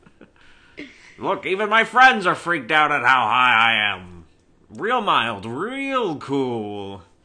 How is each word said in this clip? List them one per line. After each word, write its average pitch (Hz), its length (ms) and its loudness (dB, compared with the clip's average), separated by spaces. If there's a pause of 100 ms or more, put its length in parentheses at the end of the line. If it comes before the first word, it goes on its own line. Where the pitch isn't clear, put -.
(1200)
"Look, 185 260 -6
even 190 240 -4
my 220 160 2
friends 233 420 4
are 170 80 2
freaked 151 380 -6
out 151 200 4
at 139 100 0
how 123 220 4
high 117 500 4
I 104 200 0
am. 90 300 -16 (460)
Real 208 320 -2
mild, 117 420 0
real 226 720 -6
cool." 104 840 -6 (220)